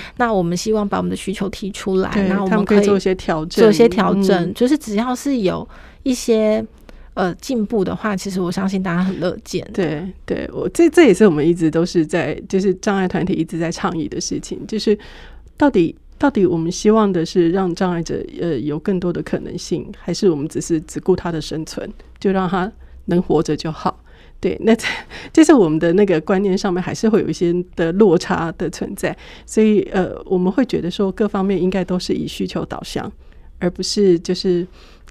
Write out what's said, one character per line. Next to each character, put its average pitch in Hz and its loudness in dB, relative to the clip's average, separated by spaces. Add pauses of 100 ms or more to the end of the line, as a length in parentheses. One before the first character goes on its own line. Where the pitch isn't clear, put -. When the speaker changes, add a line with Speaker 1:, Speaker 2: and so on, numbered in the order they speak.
(160)
Speaker 1:
那 233 0
我 190 2
们 175 -2
希 214 -2
望 208 0
把 190 -2
我 180 -2
们 180 -2
的 185 -4
需 185 -6
求 190 -4
提 196 -10
出 190 -2
来， 190 0
Speaker 2:
对， 202 0
Speaker 1:
那 196 0
我 190 0
们 - -
可 - -
以 - 2
Speaker 2:
他 220 2
们 202 2
可 208 2
以 202 8
做 202 4
一 185 0
些 190 0
调 165 -2
整。 190 2
Speaker 1:
做 220 8
一 - 6
些 165 6
调 180 2
整， 196 2
Speaker 2:
嗯。 175 -2
Speaker 1:
就 233 0
是 285 2
只 214 -4
要 247 -2
是 262 -2
有 170 -2 (360)
一 269 0
些， 220 0 (500)
呃， 185 -2
进 233 -4
步 202 0
的 165 -4
话， 202 -4
其 185 -8
实 190 -4
我 175 -2
相 190 -2
信 190 -2
大 190 -4
家 180 0
很 185 -4
乐 170 -4
见。 165 -6
Speaker 2:
对， 160 -4 (220)
对， - -6
我， - -4
这， 339 4
这 339 8
也 208 8
是 220 4
我 202 8
们 147 2
一 170 4
直 160 0
都 165 0
是 170 2
在， 156 -2 (140)
就 190 0
是 190 2
障 196 -2
碍 190 0
团 180 -2
体 180 0
一 160 -2
直 165 -6
在 165 -2
倡 175 -4
议 160 -4
的 - -8
事 - -6
情， - -12
就 220 -6
是 208 2 (580)
到 294 4
底 175 2 (240)
到 285 2
底 196 2
我 165 2
们 165 -2
希 208 0
望 214 4
的 165 0
是 170 2
让 185 0
障 185 -2
碍 170 -4
者， - -6 (160)
呃， 165 -2
有 147 -4
更 190 -2
多 180 -2
的 156 -4
可 - -4
能 - -10
性， 180 -6 (120)
还 - -6
是 190 2
我 156 2
们 143 -4
只 - -8
是 165 -2
只 - -12
顾 185 2
他 180 -6
的 165 -4
生 156 -8
存， - -10 (280)
就 196 -2
让 190 0
他 185 -2 (360)
能 170 0
活 160 2
着 151 -2
就 160 -8
好？ - -6 (400)
对， - -2
那 226 4
这， - -2 (460)
这 320 8
是 311 6
我 202 6
们 156 2
的 170 2
那 202 6
个 175 2
观 190 0
念 196 2
上 196 -2
面 180 -2
还 - -6
是 220 0
会 214 4
有 - -2
一 160 -2
些 170 0 (220)
的 165 0
落 190 6
差 165 -2
的 165 -4
存 - -8
在。 160 -4 (300)
所 - 2
以， 214 6 (120)
呃， 180 -2
我 190 0
们 180 2
会 262 2
觉 - -2
得 170 -4
说 190 -2
各 208 -2
方 202 -2
面 190 0
应 185 0
该 185 -2
都 180 -2
是 180 -4
以 151 -4
需 185 -6
求 180 -6
导 - -10
向， - -8 (480)
而 180 -2
不 185 -8
是 185 4
就 180 -4
是， 180 -2 (440)